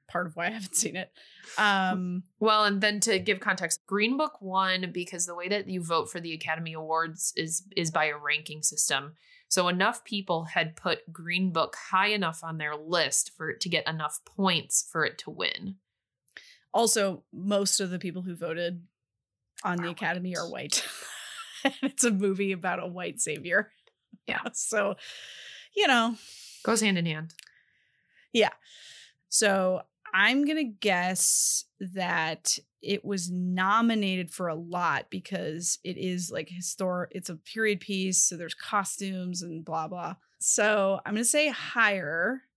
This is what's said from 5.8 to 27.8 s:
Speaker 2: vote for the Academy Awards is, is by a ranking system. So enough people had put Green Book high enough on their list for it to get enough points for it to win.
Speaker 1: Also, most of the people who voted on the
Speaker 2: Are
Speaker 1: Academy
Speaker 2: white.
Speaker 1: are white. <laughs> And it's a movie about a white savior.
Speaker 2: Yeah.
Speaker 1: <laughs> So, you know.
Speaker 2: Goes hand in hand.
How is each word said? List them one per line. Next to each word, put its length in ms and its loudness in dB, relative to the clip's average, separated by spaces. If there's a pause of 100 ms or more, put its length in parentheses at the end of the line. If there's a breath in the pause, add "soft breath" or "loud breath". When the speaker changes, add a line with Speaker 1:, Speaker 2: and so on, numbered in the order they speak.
Speaker 2:
vote 280 0
for 100 -6
the 140 -8
Academy 400 -6
Awards 640 -2
is, 260 -2 (120)
is 160 2
by 160 4
a 120 -2
ranking 440 -4
system. 520 0 (340 soft breath)
So 200 4
enough 360 2
people 400 -2
had 320 -2
put 340 -2
Green 420 -2
Book 220 0 (160)
high 180 4
enough 360 0
on 140 -6
their 180 -4
list 580 2
for 140 -6
it 140 -6
to 80 -2
get 180 2
enough 380 -2
points 680 2
for 140 2
it 120 -4
to 120 -12
win. 460 -4 (1000 loud breath)
Speaker 1:
Also, 480 2 (100)
most 480 2
of 80 -2
the 100 -4
people 240 -6
who 140 -8
voted 460 -4 (800)
on 140 0
the 100 -4
Speaker 2:
Are 40 -6
Speaker 1:
Academy 400 -4
Speaker 2:
white. 60 -4
Speaker 1:
are 120 -6
white. 380 -2
<laughs> 60 -10 (680 loud breath)
And 180 4
it's 200 -2
a 80 6
movie 420 2
about 300 -2
a 60 -6
white 340 -8
savior. 480 -2 (560 soft breath)
Speaker 2:
Yeah. 200 -2
Speaker 1:
<laughs> 60 -6
So, 440 0 (800 loud breath)
you 100 4
know. 300 4 (480 loud breath)
Speaker 2:
Goes 160 4
hand 180 4
in 80 2
hand. 260 -6 (1000 soft breath)